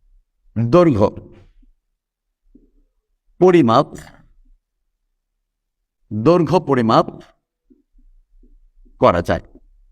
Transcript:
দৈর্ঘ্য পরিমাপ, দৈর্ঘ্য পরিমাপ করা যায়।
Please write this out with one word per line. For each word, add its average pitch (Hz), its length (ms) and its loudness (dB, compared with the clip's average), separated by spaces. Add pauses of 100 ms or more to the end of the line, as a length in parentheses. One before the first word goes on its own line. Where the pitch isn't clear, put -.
(560)
দৈর্ঘ্য 117 520 0 (2250)
পরিমাপ, 151 480 2 (2250)
দৈর্ঘ্য 156 480 0 (100)
পরিমাপ 123 380 0 (1900)
করা 98 280 2
যায়। 90 160 -6 (480)